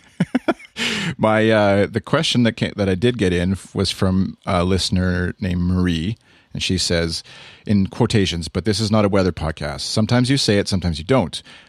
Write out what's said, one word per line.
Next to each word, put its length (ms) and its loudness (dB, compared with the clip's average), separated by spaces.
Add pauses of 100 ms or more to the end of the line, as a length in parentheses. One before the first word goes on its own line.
(200)
<laughs> 960 -4
my, 340 4
uh, 360 4
the 140 -4
question 440 0
that 120 2
came, 200 -4
that 120 0
I 60 2
did 240 0
get 140 2
in 200 0
f-, 220 -8
was 160 0
from 460 0 (100)
a 180 0
listener 760 0
named 220 -2
Marie, 540 0 (360)
and 100 -6
she 160 -2
says, 440 -2 (440)
in 220 2
quotations, 600 0
"But 160 -6
this 160 0
is 100 -2
not 140 4
a 40 4
weather 240 2
podcast. 480 -6
Sometimes 500 0
you 60 2
say 220 2
it, 100 0
sometimes 300 -2
you 60 -10
don't. 380 0 (260)